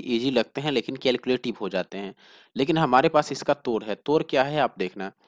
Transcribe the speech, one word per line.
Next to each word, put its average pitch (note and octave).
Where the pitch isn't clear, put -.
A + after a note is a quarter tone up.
ईजी B2
लगते B2
हैं D3+
लेकिन C3
कैलकुलेटिव B2
हो G2
जाते F#2
हैं, G2
लेकिन D3
हमारे C#3
पास D3+
इसका C#3+
तोड़ G#2+
है। G#2+
तोड़ D#3
क्या C#3+
है D3
आप B2+
देखना, F#2+